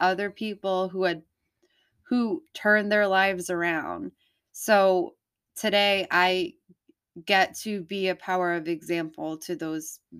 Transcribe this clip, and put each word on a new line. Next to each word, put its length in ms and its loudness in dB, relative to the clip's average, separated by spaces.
other 280 0
people 600 -4
who 140 -4
had, 200 -2
who 400 -2
turned 380 2
their 160 4
lives 420 2
around. 640 -4
So 640 2
today 560 0
I 420 2
get 340 2
to 240 -6
be 260 -2
a 60 -2
power 380 -2
of 140 -4
example 720 -6
to 160 -8
those 440 -8